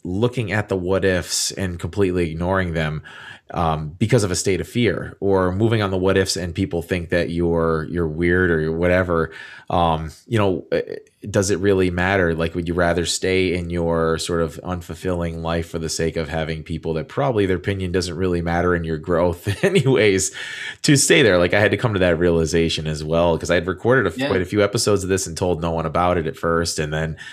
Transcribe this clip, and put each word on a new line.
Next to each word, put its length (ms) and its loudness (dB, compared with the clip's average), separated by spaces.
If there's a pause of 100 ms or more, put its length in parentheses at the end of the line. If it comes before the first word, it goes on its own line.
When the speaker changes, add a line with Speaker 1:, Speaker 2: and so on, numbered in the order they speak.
Speaker 1:
looking 480 -2
at 160 0
the 80 0
what 280 0
ifs 480 0
and 280 -4
completely 500 0
ignoring 440 -2
them? 280 -2 (500)
Um, 460 -2
because 260 2
of 60 0
a 60 -2
state 240 0
of 80 -8
fear, 520 -2
or 320 2
moving 300 2
on 80 0
the 60 -2
what 200 2
ifs 200 0
and 180 -6
people 280 -2
think 280 -4
that 200 0
you're, 600 0
you're 180 -2
weird 420 2
or 100 2
you're 160 -2
whatever, 560 2 (380)
um, 400 0 (160)
you 120 0
know, 340 0
eh, 240 -2 (320)
does 220 2
it 80 0
really 320 4
matter? 420 2
Like, 220 -2
would 140 -4
you 60 0
rather 300 2
stay 480 0
in 180 -4
your 480 0
sort 220 -2
of 220 -4
unfulfilling 800 -6
life 260 -4
for 100 -8
the 100 -6
sake 280 -2
of 120 -4
having 340 -4
people 320 -6
that 140 -6
probably 360 0
their 120 2
opinion 340 -4
doesn't 260 -2
really 240 0
matter 340 0
in 100 -2
your 140 -2
growth 640 0
<laughs> 0 -
anyways, 680 4 (520)
to 140 6
stay 260 6
there? 160 6
Like, 160 4
I 60 4
had 120 4
to 40 0
come 180 0
to 40 0
that 200 4
realization 680 2
as 160 -4
well, 340 2
'cause 140 -4
I 40 2
had 120 0
recorded 400 2
a 40 -2
f-, 80 -10
Speaker 2:
Yeah. 100 -2
Speaker 1:
quite 140 0
a 40 -4
few 160 2
episodes 400 0
of 60 -6
this 180 0
and 100 -10
told 240 0
no 120 -2
one 140 -2
about 320 2
it 80 -2
at 100 -8
first. 420 -2
And 140 -2
then, 240 -4 (160)